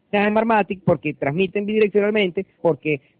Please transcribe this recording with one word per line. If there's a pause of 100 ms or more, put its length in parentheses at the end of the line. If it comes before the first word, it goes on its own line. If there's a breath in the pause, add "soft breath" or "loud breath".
(120)
de
Marmatic
porque
transmiten
bidireccionalmente, (160)
porque (180)